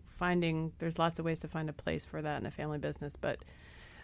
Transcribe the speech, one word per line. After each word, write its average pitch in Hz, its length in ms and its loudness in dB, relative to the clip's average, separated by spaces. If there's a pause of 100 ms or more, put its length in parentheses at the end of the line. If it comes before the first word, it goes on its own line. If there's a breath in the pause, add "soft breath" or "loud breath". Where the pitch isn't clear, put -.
finding, 165 720 4
there's 165 200 0
lots 165 200 4
of 165 60 0
ways 165 160 2
to 156 80 -6
find 156 220 -2
a - 20 -2
place 160 320 -2
for 156 180 -6
that 147 180 0
in - 60 -2
a - 60 -4
family 151 260 -2
business, 147 420 -4
but, - 180 0 (640 soft breath)